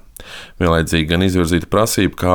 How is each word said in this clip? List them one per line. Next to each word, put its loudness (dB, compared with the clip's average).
Vienlaicīgi 0
gan 2
izvirzīta 0
prasība, 0
ka 0